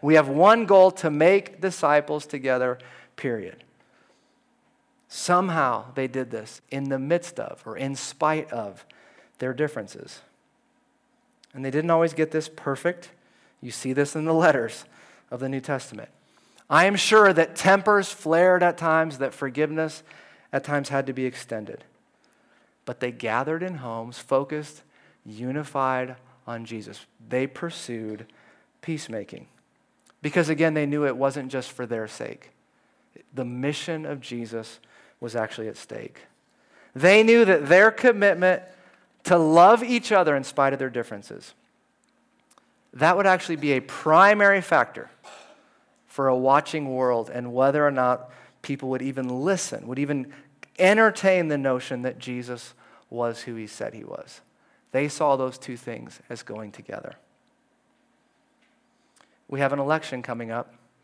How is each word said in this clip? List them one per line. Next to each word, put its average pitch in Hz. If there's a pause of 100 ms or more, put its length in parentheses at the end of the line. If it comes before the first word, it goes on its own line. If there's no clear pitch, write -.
We 151
have 151
one 202
goal, 185
to 175
make 165
disciples 151
together, 127 (380)
period. 110 (1400)
Somehow 151
they 131
did 127
this 110 (100)
in 139
the 135
midst 165
of -
or 107
in 135
spite 156
of 107 (540)
their 127
differences. 127 (1300)
And 135
they 135
didn't 156
always 165
get 156
this 156
perfect. 170 (500)
You 120
see 131
this 143
in 156
the 160
letters 143 (480)
of 123
the 131
New 131
Testament. 123 (600)
I 160
am 202
sure 208
that 160
tempers 196
flared 175
at 175
times, 160
that 131
forgiveness 151 (480)
at 139
times 143
had 139
to 135
be 131
extended. 113 (1040)
But 123
they 123
gathered 131
in 185
homes, 120
focused, 143 (440)
unified 131 (320)
on 117
Jesus. 107 (220)
They 127
pursued 117 (560)
peacemaking. 113 (760)
Because 151
again, 156
they 151
knew 147
it 123
wasn't 135
just 131
for 123
their 110
sake. - (840)
The 131
mission 147
of 143
Jesus 113 (400)
was 117
actually 110
at 104
stake. - (760)
They 190
knew 233
that 156
their 190
commitment 202 (600)
to 180
love 170
each 240
other 165
in 135
spite 135
of 135
their 135
differences, 113 (1400)
that 160
would 196
actually 180
be 143
a 131
primary 196
factor - (1080)
for 135
a 127
watching 135
world 123
and 123
whether 139
or 143
not 127 (300)
people 135
would 131
even 131
listen, 135
would 127
even 139 (480)
entertain 190
the 147
notion 127
that 127
Jesus 123 (360)
was 117
who 120
he 110
said 110
he 110
was. - (540)
They 143
saw 143
those 131
two -
things 117
as 117
going 107
together. - (2250)
We 139
have 139
an 143
election 139
coming 117
up 120 (300)